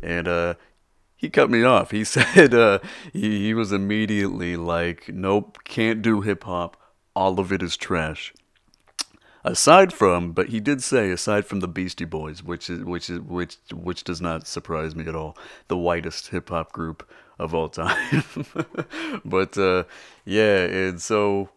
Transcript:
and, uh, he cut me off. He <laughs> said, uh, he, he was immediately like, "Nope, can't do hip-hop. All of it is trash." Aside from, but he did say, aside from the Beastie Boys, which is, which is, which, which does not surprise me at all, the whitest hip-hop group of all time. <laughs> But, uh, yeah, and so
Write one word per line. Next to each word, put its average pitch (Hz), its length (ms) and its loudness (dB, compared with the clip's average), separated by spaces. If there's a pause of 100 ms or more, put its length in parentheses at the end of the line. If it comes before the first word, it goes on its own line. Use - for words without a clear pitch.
and, 85 240 -4
uh, 87 280 0 (600)
he - 160 -8
cut - 200 4
me 117 120 4
off. 123 300 4
He 107 120 -2
<laughs> - 0 -
said, 131 480 6
uh, 113 280 8 (320)
he, 104 320 -2
he 110 100 0
was 110 160 -2
immediately 98 840 0
like, 85 520 -4
"Nope, 95 540 -2
can't 110 400 -2
do 104 200 2
hip-hop. 92 540 -4 (380)
All 95 240 2
of 95 140 -2
it 92 100 -2
is 85 140 -6
trash." 78 580 -6 (1080)
Aside 180 480 6
from, 87 400 2
but - 160 -2
he 113 100 -4
did 131 240 -2
say, 110 300 2
aside 104 340 0
from 98 140 -4
the 90 80 -4
Beastie 87 360 -6
Boys, 78 380 -10
which 85 260 -10
is, 87 140 -8
which 87 260 -8
is, 87 120 -8
which, 87 360 -8 (160)
which 87 300 -10
does 85 180 -8
not 80 280 -6
surprise 80 480 -8
me 80 100 -8
at 80 80 -8
all, 78 220 -10 (320)
the 92 80 -2
whitest 85 520 -4
hip-hop 85 440 -6
group 80 360 -10 (300)
of 82 160 -6
all 80 140 -2
time. - 560 -2 (500)
<laughs> 302 500 -10
But, 95 320 -2
uh, 92 280 2 (400)
yeah, 101 340 2
and 92 420 -2
so 101 560 0